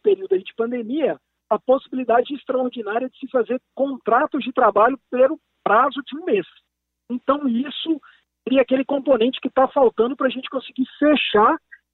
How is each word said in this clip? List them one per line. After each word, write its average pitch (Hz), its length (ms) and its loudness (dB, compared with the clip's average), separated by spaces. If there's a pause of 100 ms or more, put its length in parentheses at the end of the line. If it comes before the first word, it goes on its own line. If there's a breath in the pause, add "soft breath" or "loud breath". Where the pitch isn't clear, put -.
período 190 300 2
aí 370 100 -2
de - 120 -18
pandemia, 240 640 -4 (300)
a 214 80 0
possibilidade 254 760 0
extraordinária 247 760 -6
de - 80 -20
se 269 120 -16
fazer 240 300 -2 (140)
contratos 262 720 -2
de 262 100 -8
trabalho 226 460 2 (100)
pelo 262 300 2 (240)
prazo 247 400 0
de - 140 -14
um 359 80 -12
mês. 277 200 0 (640)
Então, 277 380 -2
isso 277 520 -4 (440 soft breath)
seria 269 180 2
aquele 262 240 0
componente 262 560 0
que 269 80 -6
tá 269 180 2
faltando 247 480 0
pra 262 140 -2
gente 247 200 -10
conseguir 262 360 -6 (140)
fechar 285 580 2 (360 loud breath)